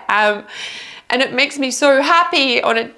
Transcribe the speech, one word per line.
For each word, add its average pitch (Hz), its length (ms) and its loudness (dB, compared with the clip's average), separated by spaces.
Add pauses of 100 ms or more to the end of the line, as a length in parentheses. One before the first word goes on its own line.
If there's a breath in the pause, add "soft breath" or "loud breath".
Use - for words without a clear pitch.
am." 208 360 0 (680 loud breath)
And 247 120 0
it 262 100 -4
makes 285 260 -2
me 262 140 -2
so 277 300 4
happy 330 600 2
on 226 140 2
a 233 220 -4